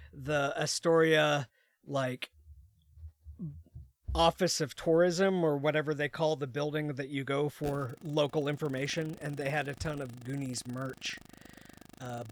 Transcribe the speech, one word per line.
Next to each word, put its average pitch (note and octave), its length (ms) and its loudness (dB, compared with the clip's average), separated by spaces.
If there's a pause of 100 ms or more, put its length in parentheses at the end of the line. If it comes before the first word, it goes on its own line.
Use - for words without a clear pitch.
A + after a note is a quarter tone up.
(120)
the C#3+ 440 -2
Astoria, D#3 920 4 (380)
like, C3 440 -4 (1800)
Office E3 460 4
of D3 140 -2
Tourism F3 680 4
or D3+ 140 4
whatever D3+ 360 0
they C#3+ 140 -2
call D#3 280 0
the C#3 100 -4
building D3 480 -2
that C3+ 140 -6
you C#3 160 -4
go C#3+ 240 0
for C#3 540 -4
local D3 460 0
information, D3 720 -2
and D3 160 -6
they C#3 140 -2
had C#3+ 180 -2
a C#3+ 60 -6
ton D3 260 -6
of B2 240 -12
Goonies C3 420 -6
merch. B2+ 520 -8 (840)
Uh, B2 320 -8